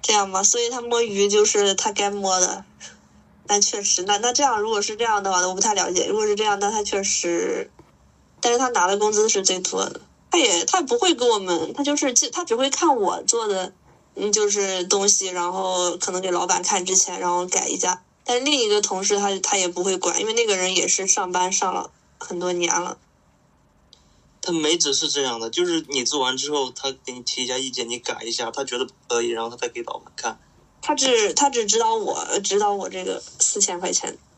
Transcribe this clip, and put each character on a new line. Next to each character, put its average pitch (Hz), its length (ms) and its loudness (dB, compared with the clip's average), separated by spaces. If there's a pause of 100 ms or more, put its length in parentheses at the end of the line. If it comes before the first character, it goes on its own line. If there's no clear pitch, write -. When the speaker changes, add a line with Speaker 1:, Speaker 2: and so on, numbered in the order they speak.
Speaker 1:
这 226 120 2
样 196 180 2
吧， 190 100 -2
所 226 180 2
以 240 100 0
他 254 120 -6
摸 233 200 0
鱼 202 260 2
就 208 180 6
是 202 300 2
他 208 160 -2
该 202 180 0
摸 196 300 0
的。 - 260 0 (800)
那 202 120 2
确 202 240 -2
实， 185 200 0
那， 202 140 2
那 240 160 0
这 277 80 2
样， 247 180 2
如 214 100 -2
果 208 120 0
是 214 140 -4
这 226 80 -2
样 214 180 2
的 196 100 -2
话， 180 160 2
我 185 60 -2
不 190 80 -2
太 208 140 2
了 180 160 0
解。 180 160 0
如 196 80 0
果 214 100 0
是 208 100 2
这 214 80 -2
样， 208 160 2
那 202 120 0
他 220 120 -2
确 202 200 -2
实， - 680 -2 (720)
但 240 100 2
是 240 60 4
他 254 120 2
拿 185 180 2
的 202 100 2
工 214 140 2
资 214 180 4
是 202 140 2
最 185 160 2
多 190 260 -2
的。 - 160 -10 (300)
他 349 80 4
也， 339 260 4
他 370 160 2
不 453 160 0
会 370 160 4
跟 240 160 2
我 220 80 4
们， 180 360 -2
他 285 100 -2
就 285 120 2
是， 285 160 0 (200)
他 349 120 -4
只 226 120 0
会 269 160 0
看 302 240 4
我 185 280 0
做 226 240 0
的， 190 240 -2 (440)
嗯， 208 160 -2
就 208 180 2
是 196 360 0
东 196 220 2
西， 196 200 2
然 180 240 -2
后 185 460 -2
可 - 140 -4
能 180 100 -2
给 190 100 -2
老 175 160 0
板 190 160 0
看 190 200 0
之 185 120 -2
前， 185 240 0
然 180 100 0
后 180 160 0
改 180 220 -2
一 185 100 -4
下。 185 240 -2 (220)
但 247 160 0
是 254 40 -4
另 285 180 2
一 220 60 2
个 208 140 4
同 190 220 -2
事 202 160 2
他， 196 220 0
他 202 160 0
也 190 100 2
不 175 160 -4
会 190 120 0
管， 180 240 -2
因 - 60 -2
为 220 80 -2
那 233 140 2
个 196 100 2
人 185 180 0
也 180 120 2
是 190 180 0
上 190 260 2
班 185 200 2
上 190 200 0
了 - 200 -6 (280)
很 180 200 -8
多 180 120 -2
年 175 220 0
了。 175 240 -2 (1400)
Speaker 2:
他 175 100 -4
梅 160 240 2
子 151 160 0
是 151 160 0
这 143 140 -2
样 120 180 -2
的， 113 120 -6
就 175 120 0
是 165 260 0
你 131 140 -2
做 147 160 -2
完 131 160 0
之 135 160 -4
后， 135 200 -2
他 135 200 -6 (140)
给 127 80 -8
你 123 80 -12
提 123 220 -4
一 123 40 -4
下 127 120 -2
意 135 100 -6
见， 120 180 -6
你 120 120 -6
改 - 240 -8
一 117 80 -6
下， 117 180 -4
他 139 140 -6
觉 123 160 -6
得 131 60 0
不 - 80 -16 (140)
可 117 140 0
以， 117 80 0
然 113 140 -4
后 117 80 -6
他 120 40 -16
再 120 140 -6
给 120 140 -10
老 - 160 -8
板 - 160 -20
看。 - 240 -6 (420)
Speaker 1:
他 302 120 -2
只， 240 400 2
他 285 160 4
只 240 160 0
指 214 140 2
导 453 160 2
我， - 480 -4
指 190 160 0
导 208 120 2
我 196 160 -4
这 185 160 -8
个 185 160 -4 (200)
四 - 200 2
千 175 200 0
块 185 120 -2
钱。 - 240 -2 (220)